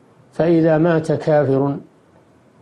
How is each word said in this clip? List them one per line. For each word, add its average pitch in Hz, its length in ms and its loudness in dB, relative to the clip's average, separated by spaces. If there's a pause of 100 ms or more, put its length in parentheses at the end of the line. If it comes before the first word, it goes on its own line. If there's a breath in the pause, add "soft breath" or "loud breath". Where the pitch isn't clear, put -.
(320)
فإذا 160 460 0
مات 160 340 0
كافر 139 680 0 (840)